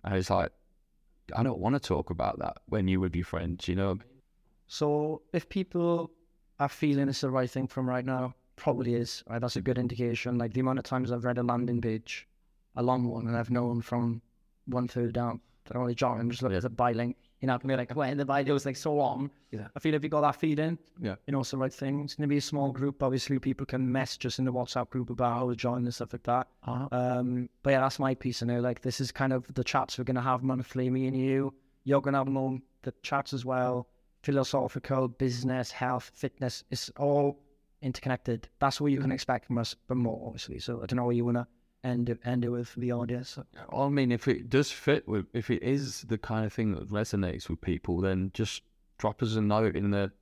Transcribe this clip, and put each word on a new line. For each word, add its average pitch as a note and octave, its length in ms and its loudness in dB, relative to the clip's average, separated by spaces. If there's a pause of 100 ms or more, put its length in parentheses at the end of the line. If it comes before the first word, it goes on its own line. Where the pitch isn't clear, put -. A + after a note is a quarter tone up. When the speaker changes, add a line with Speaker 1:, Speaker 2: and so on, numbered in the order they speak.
Speaker 1:
And G2 100 0
it's F#2 160 2
like, F2+ 220 4 (840)
I A#2 60 2
don't B2 160 0
wanna A#2+ 220 2
talk - 300 0
about A#1+ 280 -2
that - 200 -4 (100)
when F#2+ 200 2
you're F#2 120 4
with F2 160 2
your F2 80 0
friends, E2+ 440 -4
you F2 60 0
know G2 140 2
what F#2+ 140 -2
I - 20 -20
mean? - 180 -20 (460)
Speaker 2:
So D3+ 540 0 (100)
if E3+ 160 -2
people E3+ 640 0 (480)
are C#3 80 2
feeling C#3 400 2
it's C3+ 140 -2
the C3+ 80 0
right B2+ 200 2
thing C3 160 -2
from B2+ 220 -2
right B2+ 160 -2
now, B2+ 300 -2 (220)
probably A#2+ 380 0
is, A#2+ 340 -2
right? A#2 120 -4
That's B2 160 -2
a - 40 0
good B2 180 2
indication. A#2+ 600 0
Like, A#2 140 -2
the B2+ 80 0
amount C3 180 2
of A#2 60 -6
times B2+ 260 -2
I've A#2+ 140 -2
read B2 140 0
a B2 40 0
landing A#2+ 380 0
page, - 480 -4 (480)
a A#2+ 60 0
long B2+ 260 2
one, A#2 180 -4
and A#2 100 0
I've A#2 140 -2
known A#2+ 320 2
from A#2 400 -2 (440)
one B2 200 0
third A#2+ 280 -2
down, A#2+ 260 -2 (240)
they're B2 160 -6
only A#2+ 140 0
jotting, A#2 360 0
just A#2+ 120 -6
look A#2 100 2
at F#2+ 100 2
the A#2+ 80 -2
buy A#2+ 220 2
link, A#2+ 240 -2 (240)
you C3 80 0
know, B2+ 60 4
and A#2+ 100 -4
be C3+ 100 0
like, B2+ 220 -2
"Where C#3+ 180 0
the C#3+ 100 0
buy?" C#3 160 2
It C#3+ 120 2
was, C#3+ 120 2
like, C3+ 120 -2
so D3+ 180 -2
long. C#3 360 0 (200)
Speaker 1:
Yeah. G#2 240 -8
Speaker 2:
I C#3 60 -8
feel D#3 140 2
if D3 100 0
you D#3 40 -2
got D3+ 120 2
that D3 160 4
feeling, D#3 420 0 (220)
Speaker 1:
Yeah. G#2+ 160 -2 (100)
Speaker 2:
you C#3 60 -2
know, C3+ 80 2
it's B2 100 -4
the C#3 60 -4
right C3 160 -2
thing. C#3 320 -4
It's C#3 100 -10
gonna D3 140 -2
be C#3+ 80 4
a C#3+ 40 4
small C#3 300 0
group. C3+ 320 -2
Obviously, C3 380 0
people C3+ 260 -2
can B2+ 240 0
message C3 360 -2
us A#2 120 -2
in C3 60 2
the B2+ 80 2
WhatsApp B2 380 -2
group B2 200 -4
about A#2+ 240 2
how B2 160 0
to A#2+ 60 -2
join B2 220 0
and A#2+ 140 0
stuff - 200 -6
like A#2+ 120 -8
that. B2 220 2 (160)
Speaker 1:
Uh-huh. B2 300 -4
Speaker 2:
Um, B2 560 0 (160)
but C#3 60 4
yeah, C3+ 100 6
that's C3+ 180 2
my C3+ 160 2
piece B2 280 -4
in A#2+ 80 0
it. A#2+ 100 2
Like, B2 220 0
this B2+ 180 -4
is B2+ 100 -2
kind C3+ 220 0
of B2+ 220 -2
the B2+ 100 0
chats - 340 0
we're B2 60 -2
gonna B2+ 180 0
have B2+ 220 2
monthly, B2+ 440 0
me C3 200 2
and C3 80 -2
you. C3+ 360 2 (300)
You're C#3 180 4
gonna C#3 180 2
have C3+ 80 2
them C#3 100 0
on C3 260 -2 (200)
the B2+ 100 -6 (100)
chats - 300 -2
as B2+ 120 -4
well. B2+ 440 0 (340)
Philosophical, C3 840 0
business, B2+ 640 0
health, B2+ 420 -2
fitness, - 560 -6
it's - 200 -6
all C#3+ 500 2 (420)
interconnected. B2+ 640 -4 (120)
That's C#3 200 2
what D3 120 4
you C3+ 80 2
can C#3 100 0
expect - 360 -2
from A#2+ 120 0
us, A2+ 160 -2 (140)
but B2+ 80 0
more, A#2+ 300 -2
obviously. - 340 -10
So A#2 200 -6
I - 60 -8
don't B2 100 0
know B2 100 0
what A#2+ 100 4
you A#2+ 80 4
wanna A#2+ 240 0 (360)
end A#2+ 240 0
it, A#2 160 -2
end B2 200 0
it A#2+ 40 0
with A#2+ 200 -4
for - 100 -12
the B2 140 -2
audience. A#2+ 440 -4 (360)
Speaker 1:
I C#3 160 2
mean, C#3 240 4
if A#2+ 160 0
it G2+ 200 0
does C3+ 220 4
fit - 380 2
with, G2+ 240 0
if A#2 180 -2
it - 140 2
is C3+ 380 -2
the A2+ 160 -2
kind A2 280 -2
of G2+ 60 -4
thing G#2+ 240 0
that - 120 -6
resonates G2+ 600 -2
with D#2+ 120 -4
people, F2 400 0
then F#2+ 320 2
just - 300 -4 (360)
drop G#2+ 240 -2
us A2 120 0
a A2 60 2
note G#2 340 4
in G2+ 160 2
the G2+ 320 2